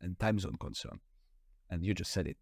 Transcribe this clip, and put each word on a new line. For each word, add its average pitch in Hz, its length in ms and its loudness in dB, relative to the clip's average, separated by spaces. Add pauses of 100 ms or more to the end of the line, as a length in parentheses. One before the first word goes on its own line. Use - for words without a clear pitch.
and 90 180 -4
time 110 180 4
zone 95 220 -2
concern. - 400 -8 (680)
And 87 160 0
you 101 80 6
just - 180 -2
said 82 160 2
it, - 140 -4